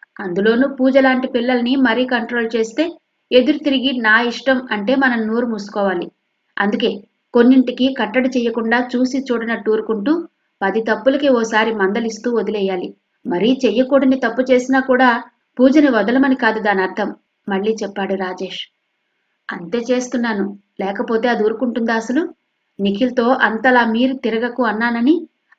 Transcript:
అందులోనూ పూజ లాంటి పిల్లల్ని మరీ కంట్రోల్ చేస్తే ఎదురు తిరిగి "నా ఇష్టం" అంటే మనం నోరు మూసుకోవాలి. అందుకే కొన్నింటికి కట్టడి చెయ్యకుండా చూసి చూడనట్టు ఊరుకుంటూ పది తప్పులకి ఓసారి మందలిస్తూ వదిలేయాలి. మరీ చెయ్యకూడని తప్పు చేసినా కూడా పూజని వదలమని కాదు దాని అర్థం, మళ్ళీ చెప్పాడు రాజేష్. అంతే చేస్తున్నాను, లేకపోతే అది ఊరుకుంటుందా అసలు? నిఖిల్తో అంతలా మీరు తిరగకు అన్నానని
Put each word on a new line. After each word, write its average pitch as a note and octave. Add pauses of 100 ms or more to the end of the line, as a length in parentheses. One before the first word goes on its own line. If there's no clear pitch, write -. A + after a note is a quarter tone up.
(200)
అందులోనూ G#3+
పూజ C4
లాంటి C4
పిల్లల్ని A#3+
మరీ B3
కంట్రోల్ A#3
చేస్తే D4 (340)
ఎదురు B3+
తిరిగి C4
"నా A3
ఇష్టం" B3
అంటే G#3
మనం B3
నోరు A#3
మూసుకోవాలి. G3 (480)
అందుకే G3+ (300)
కొన్నింటికి B3+
కట్టడి B3
చెయ్యకుండా A#3
చూసి B3+
చూడనట్టు A3+
ఊరుకుంటూ A3 (340)
పది G3
తప్పులకి C4
ఓసారి A3+
మందలిస్తూ A3+
వదిలేయాలి. G3 (320)
మరీ G3+
చెయ్యకూడని C4
తప్పు B3+
చేసినా B3+
కూడా B3+ (380)
పూజని C#4
వదలమని B3+
కాదు A3
దాని G3
అర్థం, F#3 (340)
మళ్ళీ G3+
చెప్పాడు G3
రాజేష్. F#3 (840)
అంతే F3
చేస్తున్నాను, A#3 (220)
లేకపోతే A3
అది G#3+
ఊరుకుంటుందా A#3
అసలు? B3+ (520)
నిఖిల్తో A#3
అంతలా A#3+
మీరు B3
తిరగకు A#3+
అన్నానని A#3 (300)